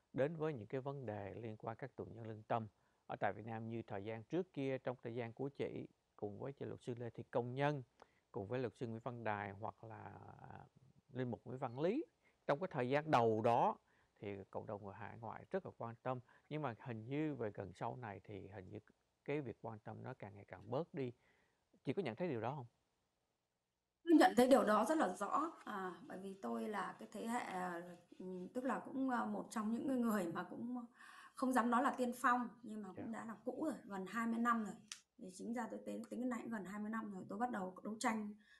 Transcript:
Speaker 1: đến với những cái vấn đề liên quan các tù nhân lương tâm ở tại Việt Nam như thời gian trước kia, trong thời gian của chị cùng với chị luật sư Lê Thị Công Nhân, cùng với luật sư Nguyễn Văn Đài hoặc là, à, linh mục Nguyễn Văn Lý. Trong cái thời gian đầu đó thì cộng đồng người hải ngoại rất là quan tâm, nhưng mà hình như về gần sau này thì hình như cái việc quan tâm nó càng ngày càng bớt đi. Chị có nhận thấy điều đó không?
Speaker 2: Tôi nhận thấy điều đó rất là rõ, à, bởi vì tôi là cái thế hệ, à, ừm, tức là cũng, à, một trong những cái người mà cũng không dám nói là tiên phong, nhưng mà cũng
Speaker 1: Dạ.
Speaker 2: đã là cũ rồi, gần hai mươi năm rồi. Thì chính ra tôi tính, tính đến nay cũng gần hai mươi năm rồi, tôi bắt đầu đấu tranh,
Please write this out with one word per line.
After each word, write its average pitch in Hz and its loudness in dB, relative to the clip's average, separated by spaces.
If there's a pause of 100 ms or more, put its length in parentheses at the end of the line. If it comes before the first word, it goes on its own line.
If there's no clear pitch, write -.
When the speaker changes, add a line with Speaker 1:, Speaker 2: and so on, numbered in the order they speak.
(140)
Speaker 1:
đến 151 2
với 156 0
những 110 -8
cái 135 -4
vấn 139 -6
đề 101 -4
liên 110 -8
quan 117 -6
các 127 -10
tù 98 -6
nhân 110 -10
lương 110 -10
tâm 117 0 (400)
ở - -6
tại 101 2
Việt 107 -10
Nam 113 -4
như 113 -2
thời 101 -6
gian 113 -6
trước 180 -2
kia, 135 0
trong 127 -4
thời 117 -6
gian 117 -4
của 139 -2
chị - -4 (280)
cùng 104 -6
với 135 -6
chị 127 -8
luật 110 -6
sư 127 -4
Lê 120 -6
Thị 113 -8
Công 123 0
Nhân, 143 2 (480)
cùng 101 -4
với 120 0
luật 120 0
sư 127 -2
Nguyễn 113 -4
Văn 120 -6
Đài 101 0
hoặc 104 -8
là, 107 -12 (380)
à, 98 -16 (480)
linh 123 0
mục 95 -4
Nguyễn 123 -8
Văn 127 -4
Lý. 202 2 (420)
Trong 147 2
cái 185 -2
thời 127 2
gian 151 2
đầu 113 8
đó 127 6 (420)
thì 101 -6
cộng 107 -6
đồng 104 -6
người 98 -10
hải 101 -12
ngoại 113 -10
rất 185 -2
là - -10
quan 117 -6
tâm, 127 -2 (300)
nhưng 151 -4
mà 123 -2
hình 113 -8
như 147 0
về 113 -2
gần 92 -8
sau 123 -4
này 107 -8
thì 95 -10
hình 95 -12
như 104 -10 (460)
cái 147 -2
việc 117 -8
quan 113 -8
tâm 110 -10
nó 123 -6
càng 101 -12
ngày 101 -16
càng 95 -12
bớt 147 0
đi. 131 -4 (720)
Chị 135 0
có 202 0
nhận 120 -2
thấy 180 -2
điều 123 0
đó 123 0
không? 123 -8 (1400)
Speaker 2:
Tôi 330 8
nhận 233 10
thấy 247 12
điều 254 10
đó 214 6
rất 320 4
là 196 4
rõ, 294 0 (140)
à, 185 -6
bởi 180 -10
vì 196 -8
tôi 233 -2
là 185 -2
cái 214 -14
thế 208 -6
hệ, - 0
à, 180 -2 (380)
ừm, 185 -6
tức 247 -2
là 233 2
cũng, 262 -2
à, 233 2
một 202 -2
trong 214 0
những 240 0
cái 262 4
người 214 4
mà 170 -2
cũng 240 -6 (500)
không 254 2
dám 240 6
nói 240 6
là 262 4
tiên 240 0
phong, 247 6 (160)
nhưng 214 -8
mà 190 -10
cũng 202 -6
Speaker 1:
Dạ. 214 -6
Speaker 2:
đã 220 -8
là 226 -8 (100)
cũ 254 -2
rồi, 294 2 (120)
gần 196 -4
hai 226 0
mươi 226 2
năm 233 4
rồi. 190 -4 (440)
Thì 185 -12
chính 196 -6
ra 233 -2
tôi 208 -6
tính, 208 -6
tính 214 -4
đến 254 0
nay 226 -2
cũng 233 -6
gần 208 -2
hai 202 -4
mươi 208 -2
năm 220 -2
rồi, 185 -8
tôi 196 -4
bắt 247 2
đầu 185 -2
đấu 214 -4
tranh, 220 -2 (240)